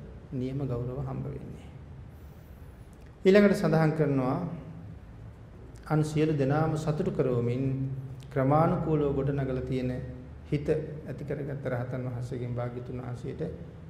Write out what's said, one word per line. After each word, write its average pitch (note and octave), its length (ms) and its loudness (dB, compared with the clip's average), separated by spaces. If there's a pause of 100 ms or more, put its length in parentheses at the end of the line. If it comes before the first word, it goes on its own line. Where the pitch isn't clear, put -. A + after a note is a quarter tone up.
(300)
නියම C3+ 320 -2
ගෞරව B2 360 -2
හම්බ C3 280 -4
වෙන්නේ. - 420 -10 (1500)
ඊළඟට G3 340 10
සඳහන් D#3 380 6
කරනවා C#3 460 4 (1500)
අන් D#3 180 2
සියලු D#3 300 2
දෙනාම C#3 420 4
සතුටු D#3 380 0
කරවමින් B2 520 2 (600)
ක්‍රමානුකූලව D3 880 4
ගොඩනගලා C3+ 480 0
තියෙන B2+ 280 0 (540)
හිත D3 240 -2
ඇති - 560 -2
කරගත්ත C#3 400 -6
රහතන් B2+ 400 -2
වහන්සේගෙන් B2 500 -4
භාග්‍යතුන් B2 440 -6
වහන්සේට B2+ 440 -6 (480)